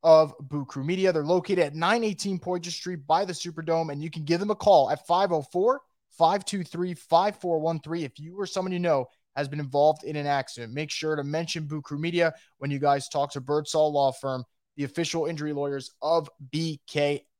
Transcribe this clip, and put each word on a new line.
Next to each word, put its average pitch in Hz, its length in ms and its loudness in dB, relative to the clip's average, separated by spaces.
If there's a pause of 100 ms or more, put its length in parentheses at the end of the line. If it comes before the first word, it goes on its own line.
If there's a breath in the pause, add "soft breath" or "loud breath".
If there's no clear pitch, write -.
of 156 380 8
Boo 143 260 -6
Crew 139 180 -8
Media. 185 280 2
They're 160 120 0
located 180 360 0
at 147 160 0
nine 196 280 0
eighteen 196 360 -4
Poydras 180 340 -6
Street 175 320 -10
by 165 200 2
the 180 80 -6
Superdome, 165 580 -4
and 143 100 -8
you 160 80 -8
can 160 140 -10
give 165 160 2
them 208 100 -2
a - 60 0
call 156 340 6
at 147 160 -2
five 180 280 2
oh 151 100 0
four, 220 380 0 (360)
five 185 280 4
two 190 180 -4
three, 175 320 -6
five 185 400 2
four 170 240 -2
one 160 220 -2
three 165 220 -6
if 131 140 -10
you 170 220 -14
or 190 80 -6
someone 185 240 -4
you 180 80 -2
know 151 260 2 (300)
has 143 120 -2
been 143 120 -6
involved 147 440 2
in 156 120 -8
an 147 100 -4
accident. 127 480 -4
Make 147 160 -6
sure 156 260 -4
to 147 80 -4
mention 156 440 -4
Boo 151 140 -6
Crew 143 180 -10
Media 170 340 0 (240 loud breath)
when 139 140 -6
you 139 80 -4
guys 143 280 0
talk 143 260 -2
to 139 80 -8
Birdsall 151 500 0
Law 139 220 2
Firm, 131 320 -6 (320)
the 143 80 -4
official 160 420 -4
injury 151 260 -6
lawyers 143 380 -6 (100)
of 156 260 0 (220)
B 160 380 -4
K 147 380 -2 (140)